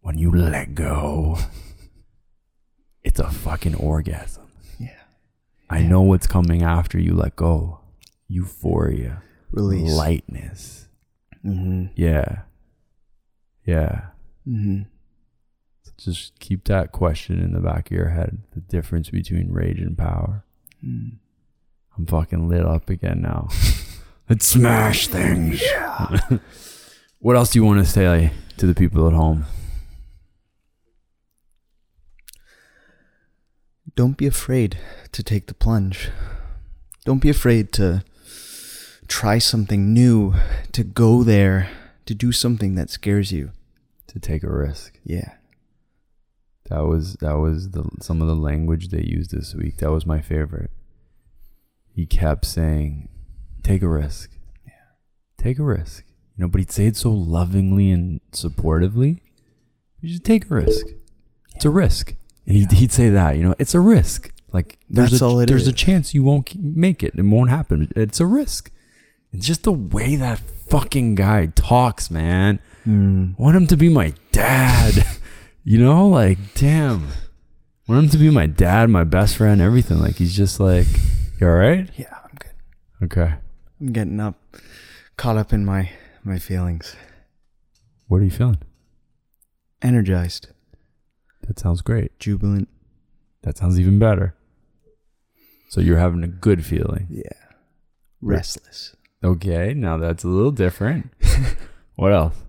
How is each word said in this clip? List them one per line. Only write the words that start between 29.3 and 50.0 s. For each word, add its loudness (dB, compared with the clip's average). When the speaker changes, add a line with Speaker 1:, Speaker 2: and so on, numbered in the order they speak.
Speaker 2:
Don't 0
be -2
afraid -2
to -10
take -4
the -14
plunge. -2
Don't 0
be 4
afraid 2
to 0
try 0
something 0
new, 4
to -4
go 4
there, 4
to -8
do -2
something -2
that -4
scares -2
you. -8
Speaker 1:
To -16
take -6
a -8
risk. -6
Speaker 2:
Yeah. -10
Speaker 1:
That -4
was, -2
that -6
was -4
the, -8
some -4
of 0
the 0
language -4
they -6
used -6
this -10
week. -8
That -2
was -2